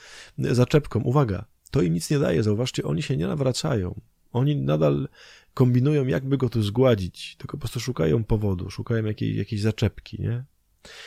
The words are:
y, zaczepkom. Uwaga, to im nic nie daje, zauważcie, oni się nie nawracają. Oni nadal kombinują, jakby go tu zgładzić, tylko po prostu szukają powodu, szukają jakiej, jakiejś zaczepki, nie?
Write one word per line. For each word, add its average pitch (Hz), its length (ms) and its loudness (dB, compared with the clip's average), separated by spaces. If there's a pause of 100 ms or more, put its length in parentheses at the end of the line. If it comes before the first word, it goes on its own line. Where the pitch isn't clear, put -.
(460)
y, 139 100 2
zaczepkom. 123 500 2
Uwaga, 123 400 2 (260)
to 135 100 2
im 165 120 2
nic 170 160 -2
nie 147 100 2
daje, 123 240 2
zauważcie, 107 400 -2
oni 156 200 -2
się 135 140 -4
nie 165 100 -2
nawracają. 131 760 -2 (300)
Oni 143 240 0
nadal 143 520 0 (460)
kombinują, 127 540 4
jakby 135 300 0
go 127 120 0
tu 110 140 0
zgładzić, 104 720 2
tylko - 220 -10
po 147 40 -14
prostu 117 180 -6
szukają 127 440 0
powodu, 98 460 0
szukają 110 360 -4
jakiej, 107 320 -4
jakiejś 104 240 -4
zaczepki, - 600 -2
nie? 117 240 -4 (600)